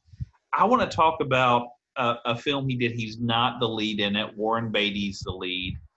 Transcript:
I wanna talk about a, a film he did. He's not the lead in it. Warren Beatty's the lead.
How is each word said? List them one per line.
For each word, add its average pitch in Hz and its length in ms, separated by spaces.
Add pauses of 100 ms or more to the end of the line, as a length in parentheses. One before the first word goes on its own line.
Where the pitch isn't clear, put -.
(540)
I 147 120
wanna 220 220
talk 160 340
about 127 460 (300)
a, 120 180 (100)
a 120 120
film 139 320
he 127 80
did. 117 160
He's 113 260
not 120 400
the 120 80
lead 107 320
in 104 160
it. 107 220
Warren 113 340
Beatty's 101 480
the 98 120
lead. 92 440 (220)